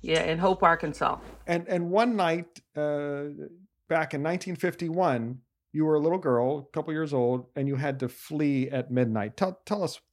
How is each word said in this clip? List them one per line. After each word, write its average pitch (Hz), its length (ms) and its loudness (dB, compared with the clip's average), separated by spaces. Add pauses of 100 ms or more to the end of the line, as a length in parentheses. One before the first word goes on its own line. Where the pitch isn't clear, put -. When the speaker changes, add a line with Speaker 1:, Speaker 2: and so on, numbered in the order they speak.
Speaker 1:
yeah, 160 220 2
in 165 160 0
Hope, 185 240 4
Arkansas. 160 560 2 (260)
Speaker 2:
And, 170 220 -2
and 175 240 -2
one 226 240 4
night, 170 460 0 (140)
uh, 147 500 -2 (640)
back 160 240 0
in 143 100 -2
nineteen 175 320 -2
fifty-one, 160 840 0 (340)
you 156 100 0
were 156 120 4
a 151 40 4
little 165 180 2
girl, 135 420 2
a 139 140 -16
couple 156 200 -4
years 151 200 -2
old, 123 340 2 (100)
and 139 100 0
you 139 80 -2
had 135 240 -2
to 127 80 -2
flee 139 640 -2
at 127 200 -4
midnight. 110 460 0
Tell, 185 300 -2
tell 208 180 -2
us - 160 -6 (140)